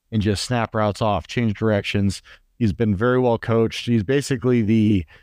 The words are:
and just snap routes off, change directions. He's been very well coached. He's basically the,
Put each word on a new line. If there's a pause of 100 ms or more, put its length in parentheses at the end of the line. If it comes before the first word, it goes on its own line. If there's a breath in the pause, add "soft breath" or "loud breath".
(100)
and
just
snap
routes
off,
change
directions. (360 loud breath)
He's
been
very
well
coached.
He's
basically
the, (160 soft breath)